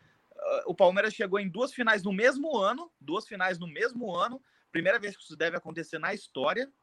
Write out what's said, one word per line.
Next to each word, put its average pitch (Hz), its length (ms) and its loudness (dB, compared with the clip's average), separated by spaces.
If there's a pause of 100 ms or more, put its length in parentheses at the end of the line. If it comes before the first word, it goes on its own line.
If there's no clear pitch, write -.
(380)
ah, - 280 -2
o 180 80 -2
Palmeiras 202 400 4
chegou 202 260 0
em 196 80 -4
duas 233 240 -2
finais 220 300 2
no 202 100 -2
mesmo 262 460 2
ano, 247 320 0 (100)
duas 156 260 -4
finais 185 320 -2
no 175 80 -10
mesmo 214 480 -4
ano, 233 260 -2 (300)
primeira 185 280 2
vez 202 180 -10
que - 60 -20
isso 156 140 -18
deve 165 200 0
acontecer 165 420 -8
na 170 140 -4
história, 196 560 -2 (140)